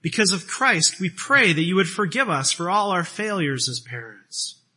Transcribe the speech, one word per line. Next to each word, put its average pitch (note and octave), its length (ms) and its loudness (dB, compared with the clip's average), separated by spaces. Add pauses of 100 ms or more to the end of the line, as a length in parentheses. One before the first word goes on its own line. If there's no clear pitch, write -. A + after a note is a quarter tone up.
Because G3 300 0
of F#3+ 160 -6
Christ, G#3+ 540 0
we F#3 80 0
pray B3+ 420 2
that D#3 100 2
you E3+ 140 2
would F#3+ 140 4
forgive G#3 400 0
us C#3 240 0
for E3+ 160 -4
all G3+ 220 2
our F3 120 2
failures E3 640 -2
as B2+ 140 -6
parents. - 800 -12 (160)